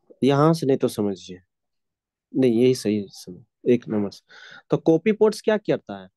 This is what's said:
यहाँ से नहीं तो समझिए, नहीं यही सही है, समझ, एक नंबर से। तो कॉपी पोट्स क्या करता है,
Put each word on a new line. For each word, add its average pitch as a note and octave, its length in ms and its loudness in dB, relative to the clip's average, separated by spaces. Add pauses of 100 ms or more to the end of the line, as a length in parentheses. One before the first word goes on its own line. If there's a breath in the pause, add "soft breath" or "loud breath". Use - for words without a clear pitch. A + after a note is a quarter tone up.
(240)
यहाँ C#3+ 300 4
से E3 120 -6
नहीं C3+ 120 2
तो B2+ 100 0
समझिए, G2 520 -6 (920)
नहीं B2 280 2
यही B2+ 140 4
सही G#2+ 220 -4
है, G2+ 100 -8
समझ, - 340 -20 (260)
एक A#2+ 200 0
नंबर G#2 220 -4
से। - 120 -20 (500 loud breath)
तो D3+ 80 0
कॉपी E3 340 2
पोट्स G#3 280 0
क्या G#3+ 160 -2
करता G#2 440 -6
है, F#2 160 -20